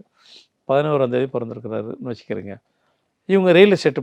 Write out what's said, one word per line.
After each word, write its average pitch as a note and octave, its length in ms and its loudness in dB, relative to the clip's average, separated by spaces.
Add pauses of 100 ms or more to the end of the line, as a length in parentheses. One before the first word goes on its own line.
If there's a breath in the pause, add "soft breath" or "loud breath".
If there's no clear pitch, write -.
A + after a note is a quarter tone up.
(680 soft breath)
பதினோராம் C#3 420 0
தேதி B2+ 140 0
பிறந்திருக்கிறாருன்னு A#2 840 -8
வச்சுக்கிறேங்க. G2+ 440 -12 (720)
இவங்க F#3 280 2
ரியல் G3 180 8
எஸ்டேட் D3+ 320 0